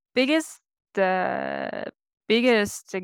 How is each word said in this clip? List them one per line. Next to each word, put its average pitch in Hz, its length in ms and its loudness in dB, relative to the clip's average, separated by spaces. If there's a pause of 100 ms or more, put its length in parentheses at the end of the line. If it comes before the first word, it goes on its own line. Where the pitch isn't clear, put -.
(140)
biggest, 294 460 0 (340)
the 185 920 -2 (420)
biggest 226 760 2